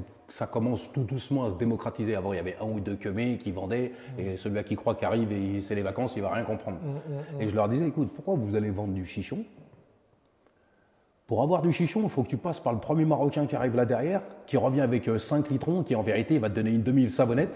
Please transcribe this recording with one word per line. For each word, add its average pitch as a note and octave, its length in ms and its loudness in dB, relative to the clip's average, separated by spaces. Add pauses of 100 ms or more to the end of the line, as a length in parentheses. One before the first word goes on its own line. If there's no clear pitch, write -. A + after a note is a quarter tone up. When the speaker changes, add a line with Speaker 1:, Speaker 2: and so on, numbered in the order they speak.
(280)
Speaker 1:
ça - 200 -6
commence A#2 440 -2
tout C3+ 120 0
doucement C3 420 -2
à G#2 60 -2
se F2+ 60 -6
démocratiser. A2+ 580 -2
Avant, G2 180 -2
il F2+ 40 -2
y - 20 -2
avait F2 220 -6
un A2 40 -6
ou G#2+ 140 -4
deux G2+ 160 -4
queumés A2 420 -2
qui G2+ 140 -6
vendaient, A2 400 -2 (260)
Speaker 2:
Mm. - 40 -4
Speaker 1:
et F#2 160 -2
celui-là G#2 260 -2
qui - 120 -4
croit G#2+ 200 0
qu'il - 100 -4
arrive G#2+ 260 2
et G2 300 -2
c'est G#2 140 -4
les G2+ 80 0
vacances, G2 320 -2
il G#2 80 -4
va F#2+ 100 0
rien A2+ 100 0
comprendre. G#2 380 -6
Speaker 2:
Mm, D#3+ 60 -6
mm, C#3+ 500 -8
mm. A2+ 40 -4
Speaker 1:
Et G#2+ 80 0
je G2 60 -2
leur G#2+ 140 4
disais, D3 180 2
écoute, C#3 280 0
pourquoi - 200 -4
vous G#2+ 200 0
allez G#2+ 160 0
vendre G2 220 -4
du F#2 120 -4
chichon ? G2+ 340 -6 (1900)
Pour A2+ 140 2
avoir D#3 220 4
du E3+ 80 6
chichon, F3 320 2
il F#3+ 60 0
faut C#3 140 0
que - 60 -6
tu C3 80 -2
passes E3+ 220 -4
par B2 120 0
le A2+ 80 0
premier D#3 240 2
Marocain C#3+ 440 2
qui - 80 -2
arrive A#2+ 200 0
là B2 100 4
derrière, C#3+ 360 2 (240)
qui C#3 120 2
revient C3 240 4
avec, B2 260 2
euh, A2+ 100 2
cinq D3 320 0
litrons, D#3 340 0
qui B2+ 120 0
en G#2+ 80 2
vérité A2+ 340 2
va A2 120 2
te F#2+ 60 -2
donner A2 160 2
une A2+ 120 4
demi-savonnette, B2+ 720 4